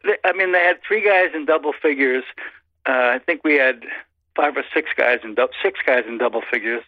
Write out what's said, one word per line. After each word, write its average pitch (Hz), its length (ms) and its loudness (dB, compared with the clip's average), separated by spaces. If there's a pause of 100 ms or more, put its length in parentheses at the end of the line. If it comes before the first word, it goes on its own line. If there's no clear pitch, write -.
they, 196 200 2
I 185 80 2
mean, 185 200 0
they 180 80 4
had 175 160 2 (100)
three 208 180 0
guys 185 300 4
in 156 120 -6
double 151 260 0
figures. 135 520 0 (640)
Uh, 131 40 2
I 127 340 2
think 160 180 -2
we 151 100 4
had 131 300 2 (520)
five 147 200 0
or 135 160 -4
six 156 240 -2
guys 123 280 2
in 110 100 -10
dou-, 123 140 2 (140)
six 190 220 -2
guys 123 220 2
in 117 100 -8
double 113 340 -2
figures. 113 380 -2